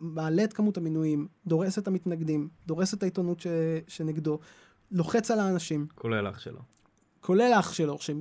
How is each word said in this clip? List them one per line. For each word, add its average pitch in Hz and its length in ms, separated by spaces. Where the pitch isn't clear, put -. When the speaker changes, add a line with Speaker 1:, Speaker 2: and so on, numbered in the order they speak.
Speaker 1:
מעלה 160 440
את 220 80
כמות 208 240
המינויים, 160 520
דורס 185 320
את 202 100
המתנגדים, 165 600
דורס 170 280
את 202 80
העיתונות 180 380
ש-, - 60
שנגדו, 156 500
לוחץ 196 400
על 220 100
האנשים. 165 540
Speaker 2:
כולל 107 340
אח 95 100
שלו. - 220
Speaker 1:
כולל 226 320
אח 202 200
שלו, 147 260
ש-, - 120